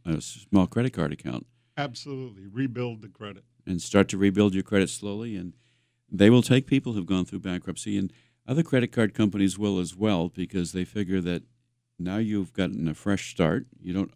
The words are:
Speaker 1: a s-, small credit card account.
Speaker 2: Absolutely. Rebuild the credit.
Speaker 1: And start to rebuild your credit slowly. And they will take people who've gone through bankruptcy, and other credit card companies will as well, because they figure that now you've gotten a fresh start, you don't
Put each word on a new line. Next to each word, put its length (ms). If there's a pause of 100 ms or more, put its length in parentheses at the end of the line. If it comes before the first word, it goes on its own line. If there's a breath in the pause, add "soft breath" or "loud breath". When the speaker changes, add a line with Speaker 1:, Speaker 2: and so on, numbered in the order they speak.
Speaker 1:
a 60
s-, 360
small 160
credit 260
card 220
account. 320 (320)
Speaker 2:
Absolutely. 680
Rebuild 560
the 60
credit. 340 (240)
Speaker 1:
And 120
start 300
to 80
rebuild 380
your 80
credit 260
slowly. 460
And 180 (580)
they 200
will 100
take 240
people 280
who've 120
gone 200
through 160
bankruptcy, 540
and 160 (360 soft breath)
other 160
credit 280
card 220
companies 460
will 180
as 180
well, 340
because 420
they 120
figure 380
that 220 (560)
now 180
you've 360
gotten 340
a 80
fresh 340
start, 380 (120)
you 140
don't 220